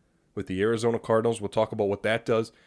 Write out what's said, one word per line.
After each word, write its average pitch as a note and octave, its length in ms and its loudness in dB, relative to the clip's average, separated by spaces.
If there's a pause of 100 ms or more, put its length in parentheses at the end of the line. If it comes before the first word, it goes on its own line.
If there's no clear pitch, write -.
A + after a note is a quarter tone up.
(360)
with G2 120 -8
the F#2 140 -2
Arizona A2+ 380 0
Cardinals. A2+ 420 0
We'll G2+ 80 -6
talk A2 240 0
about G#2+ 160 0
what G2 140 -4
that A2 220 -2
does A2+ 260 0 (160)